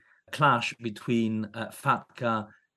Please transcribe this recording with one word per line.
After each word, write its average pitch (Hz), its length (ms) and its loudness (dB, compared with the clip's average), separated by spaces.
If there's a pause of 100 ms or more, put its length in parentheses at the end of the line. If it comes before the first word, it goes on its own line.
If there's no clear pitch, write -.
(340)
clash 131 480 4
between, 110 720 0
uh, 110 140 -8
fatca 113 800 -2 (300)